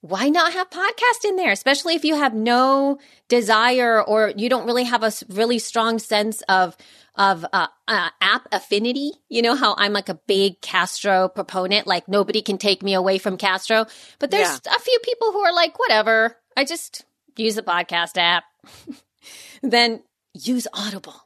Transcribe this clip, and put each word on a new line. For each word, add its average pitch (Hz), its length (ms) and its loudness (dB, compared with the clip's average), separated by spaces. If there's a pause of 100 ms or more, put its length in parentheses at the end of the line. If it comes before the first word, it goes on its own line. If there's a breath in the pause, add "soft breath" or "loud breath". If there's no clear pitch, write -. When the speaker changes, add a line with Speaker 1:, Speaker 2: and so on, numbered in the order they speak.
Speaker 1:
why 190 260 -2
not 330 240 2
have 370 180 -4
podcast 453 540 -2
in 392 140 0
there? 330 160 0
Especially 277 420 0
if 302 80 -4
you 311 120 2
have 277 180 0
no 262 680 2 (300 loud breath)
desire 233 760 4
or 214 320 2
you 208 140 -2
don't 240 160 0
really 240 180 0
have 240 180 0
a 220 60 0
s-, - 220 -6
really 226 300 0
strong 226 380 -2
sense 214 520 -2
of, 185 260 2 (400 soft breath)
of, 190 380 0
uh, 180 140 0 (200)
uh, 185 220 -2 (100)
app 202 320 0
affinity. 240 600 -2 (180)
You 233 140 0
know 233 120 2
how 233 220 2
I'm, 202 160 0
like, 202 160 -4
a 170 180 -8
big 196 320 0
Castro 185 680 0
proponent, 190 580 -4
like, 180 220 -2
nobody 202 320 0
can 202 160 -4
take 196 260 0
me 196 120 0
away 190 220 0
from 190 200 -4
Castro. 208 480 0 (340 loud breath)
But 285 120 -4
there's 359 340 0
Speaker 2:
Yeah. - 100 -2
Speaker 1:
a 480 40 0
few 494 260 0
people 466 260 -4
who 392 80 -4
are 359 140 0
like, 339 260 -2
"Whatever, 226 560 2 (220)
I 277 80 0
just - 400 -12 (320)
use 220 180 -2
the 214 80 -6
podcast 175 540 -4
app." 170 320 2
<laughs> - 40 -20 (1080 loud breath)
Then 233 420 2 (300)
use 240 400 -4
Audible. 196 420 -10 (100)